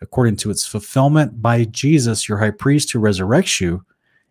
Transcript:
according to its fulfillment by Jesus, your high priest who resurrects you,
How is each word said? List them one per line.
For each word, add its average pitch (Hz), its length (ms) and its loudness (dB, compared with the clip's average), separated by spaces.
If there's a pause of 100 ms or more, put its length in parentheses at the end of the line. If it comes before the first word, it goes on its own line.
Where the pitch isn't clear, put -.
according 113 360 0
to 107 140 -6
its - 140 -4
fulfillment 135 800 0
by 117 220 2
Jesus, 120 640 0
your 104 100 -2
high 107 140 2
priest 143 400 0
who 120 80 -2
resurrects 104 600 0
you, 90 240 -4 (460)